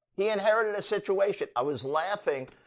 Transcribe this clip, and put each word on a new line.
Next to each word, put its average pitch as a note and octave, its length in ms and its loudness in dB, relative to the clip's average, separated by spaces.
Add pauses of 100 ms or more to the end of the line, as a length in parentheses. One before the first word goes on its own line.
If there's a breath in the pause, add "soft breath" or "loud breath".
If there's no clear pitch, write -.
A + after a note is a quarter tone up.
(160)
he G3 100 0
inherited G#3+ 480 2
a G3 60 -4
situation. G3 760 0
I B2 60 2
was C3+ 240 -2
laughing D#3 640 -2 (180 soft breath)